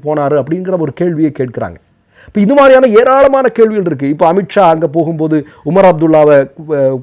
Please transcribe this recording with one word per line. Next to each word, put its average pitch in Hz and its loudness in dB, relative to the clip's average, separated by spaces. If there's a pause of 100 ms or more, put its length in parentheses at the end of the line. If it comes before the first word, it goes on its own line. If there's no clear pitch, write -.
போனாரு 147 -2
அப்படிங்கிற 180 -6
ஒரு 143 -6
கேள்வியை 160 -2
கேட்கிறாங்க. 110 -8 (520)
இப்ப - -6
இது 202 2
மாதிரியான 262 4
ஏராளமான 262 2
கேள்விகள் 214 0
இருக்கு. 139 -4
இப்ப 156 0
அமித்ஷா 196 -2
அங்க 165 2
போகும்போது 156 -4 (180)
உமர் 185 2
அப்துல்லாவை, 151 2 (200)
அஹ், 135 -2